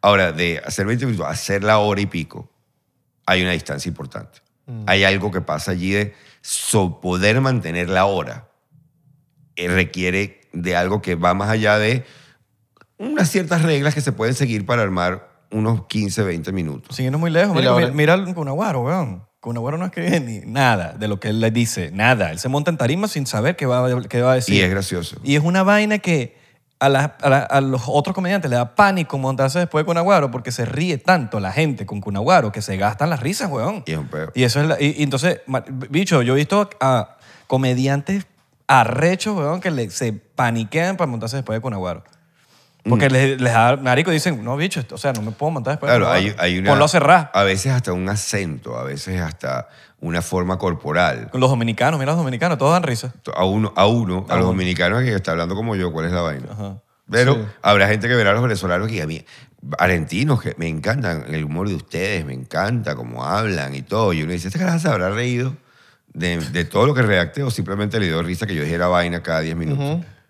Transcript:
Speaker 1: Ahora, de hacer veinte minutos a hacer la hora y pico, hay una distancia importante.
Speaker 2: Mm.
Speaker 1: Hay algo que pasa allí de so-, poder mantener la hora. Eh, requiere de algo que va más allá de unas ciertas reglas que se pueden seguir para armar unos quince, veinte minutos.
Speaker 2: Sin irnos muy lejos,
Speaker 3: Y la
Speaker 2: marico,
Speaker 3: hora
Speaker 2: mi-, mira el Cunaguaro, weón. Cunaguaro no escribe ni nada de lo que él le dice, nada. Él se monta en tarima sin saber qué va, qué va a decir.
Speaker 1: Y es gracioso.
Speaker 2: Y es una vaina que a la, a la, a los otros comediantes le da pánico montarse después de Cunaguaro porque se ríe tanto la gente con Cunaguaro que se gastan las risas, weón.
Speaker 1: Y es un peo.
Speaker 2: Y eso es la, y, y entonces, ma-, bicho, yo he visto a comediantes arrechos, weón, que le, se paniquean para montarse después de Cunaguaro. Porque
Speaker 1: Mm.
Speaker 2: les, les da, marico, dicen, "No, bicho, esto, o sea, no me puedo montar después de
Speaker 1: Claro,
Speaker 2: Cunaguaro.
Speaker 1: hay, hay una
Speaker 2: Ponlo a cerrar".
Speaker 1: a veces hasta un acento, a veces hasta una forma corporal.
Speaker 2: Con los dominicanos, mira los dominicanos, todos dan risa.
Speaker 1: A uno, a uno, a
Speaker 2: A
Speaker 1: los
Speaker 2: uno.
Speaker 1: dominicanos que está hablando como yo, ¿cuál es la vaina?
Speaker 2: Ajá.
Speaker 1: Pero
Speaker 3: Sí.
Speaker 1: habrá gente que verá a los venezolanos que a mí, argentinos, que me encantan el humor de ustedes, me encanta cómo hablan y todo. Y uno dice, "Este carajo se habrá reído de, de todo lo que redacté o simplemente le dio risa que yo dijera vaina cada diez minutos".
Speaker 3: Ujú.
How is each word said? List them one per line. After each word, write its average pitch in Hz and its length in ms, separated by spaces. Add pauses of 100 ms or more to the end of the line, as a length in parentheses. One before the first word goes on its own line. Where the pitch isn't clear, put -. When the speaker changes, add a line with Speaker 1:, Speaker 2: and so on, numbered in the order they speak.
Speaker 1:
Ahora, 95 300
de 85 320
hacer 95 220
veinte 120 180
minutos 101 220
a 69 40
hacer 98 320
la 107 160
hora 104 220
y 104 60
pico, - 420 (760)
hay 92 160
una 92 80
distancia 78 380
importante. - 500 (260)
Speaker 2:
Mm. 113 220
Speaker 1:
Hay 98 180
algo 98 260
que 90 120
pasa 76 300
allí 90 180
de 101 240 (260)
so-, - 640
poder 95 400
mantener 87 480
la 95 160
hora. 92 400 (1080)
Eh, 87 120
requiere 90 720 (140)
de 87 200
algo 92 280
que 90 140
va 87 180
más 101 160
allá 107 280
de 120 280 (920)
unas 240 340
ciertas 170 320
reglas 147 320
que 147 60
se 131 120
pueden 110 220
seguir 117 300
para 120 160
armar 90 480 (220)
unos 110 360
quince, 107 360
veinte 85 280
minutos. 80 460
Speaker 2:
Sin 127 100
irnos 139 140
muy 170 100
lejos, 175 280
Speaker 3:
Y 135 40
la 127 100
Speaker 2:
marico, - 20
Speaker 3:
hora 120 140
Speaker 2:
mi-, 131 60
mira 151 200
el 190 200
Cunaguaro, 156 460
weón. 123 440 (160)
Cunaguaro 120 360
no 175 80
escribe 175 360
ni 117 200
nada 110 540
de 107 140
lo 101 120
que - 80
él 107 120
le 113 100
dice, 110 420
nada. 104 380
Él 82 80
se 131 100
monta 147 220
en 160 80
tarima 143 280
sin 147 200
saber 123 300
qué 143 100
va, 123 380
qué 120 180
va 127 100
a - 40
decir. 117 180
Speaker 1:
Y 98 80
es 90 80
gracioso. 92 540
Speaker 2:
Y 139 120
es 147 60
una 180 200
vaina 208 360
que 156 400 (400)
a 135 100
la, 139 320
a 143 80
la, 135 120
a 139 200
los 131 260
otros 147 280
comediantes 185 360
le 120 60
da 120 180
pánico 190 440
montarse 135 400
después 165 240
de 151 40
Cunaguaro 170 440
porque 123 220
se 120 120
ríe 143 320
tanto 127 420
la 95 140
gente 139 320
con 101 160
Cunaguaro 107 520
que 107 100
se 95 160
gastan 110 320
las 143 100
risas, 185 300
weón. 143 360
Speaker 1:
Y 80 60
es 80 60
un 73 100
peo. 78 260
Speaker 2:
Y 127 100
eso 123 180
es 156 60
la, 151 120
y, 147 180
y 151 40
entonces, 139 440
ma-, 131 220
bicho, 139 540
yo 123 120
he - 20
visto 196 340 (100)
a 127 360 (300)
comediantes 135 800 (400)
arrechos, 143 680
weón, 160 240
que 180 100
le, 120 200
se 113 220
paniquean 123 840
para 170 140
montarse 113 260
después 117 200
de 113 40
Cunaguaro. 92 440 (840)
Porque 127 220
Speaker 1:
Mm. - 20
Speaker 2:
les, 131 300
les 120 100
da, 117 240
marico, 135 340
dicen, 151 320
"No, 120 140
bicho, 170 240
esto, 120 140
o 110 40
sea, 139 140
no 117 80
me 107 120
puedo 151 180
montar 135 240
después 139 180
de 123 60
Speaker 1:
Claro, 85 160
Speaker 2:
Cunaguaro. 95 260
Speaker 1:
hay, 90 120
hay 90 60
una 98 120
Speaker 2:
Ponlo 123 160
a - 20
cerrar". 151 460
Speaker 1:
a 98 80
veces 98 300
hasta 123 200
un 92 160
acento, 87 680
a 62 60
veces 71 360
hasta 67 480 (320)
una 85 220
forma 92 340
corporal. 78 760
Speaker 2:
Con 127 120
los 127 80
dominicanos, 120 500
mira 135 120
los 170 60
dominicanos, 151 380
todos 135 160
dan 180 120
risa. 123 280 (240)
Speaker 1:
A 92 80
uno, 101 320
a 95 100
uno, 101 440
a - 20
Speaker 2:
A 87 40
Speaker 1:
los 92 80
Speaker 2:
uno. 92 80
Speaker 1:
dominicanos 92 500
que 120 120
está 90 180
hablando 85 240
como 110 200
yo, 90 160
¿cuál 80 140
es 87 60
la 87 100
vaina? 71 300
Speaker 2:
Ajá. 101 260 (320)
Speaker 1:
Pero 127 240
Speaker 3:
Sí. 113 60 (200)
Speaker 1:
habrá 101 280
gente 107 200
que 123 60
verá 107 160
a - 40
los 117 80
venezolanos 95 460
que 104 140
a 76 40
mí, 80 160 (560)
argentinos, 90 600
que - 160
me 85 120
encantan 85 560 (100)
el 78 100
humor 85 240
de 98 60
ustedes, 87 500
me 69 80
encanta 80 640
cómo 60 280
hablan 85 500
y 67 80
todo. 104 320
Y 78 80
uno 80 100
dice, 90 160
"Este 98 100
carajo 170 200
se 160 100
habrá 95 220
reído 123 440 (600)
de, 85 240
de 80 260
todo 98 220
lo 147 80
que 131 80
redacté 101 400
o 131 80
simplemente 101 500
le 95 60
dio 82 160
risa 87 240
que 98 80
yo 76 80
dijera 85 260
vaina 87 340
cada 80 180
diez 80 160
minutos". 85 280
Speaker 3:
Ujú. 160 200 (260)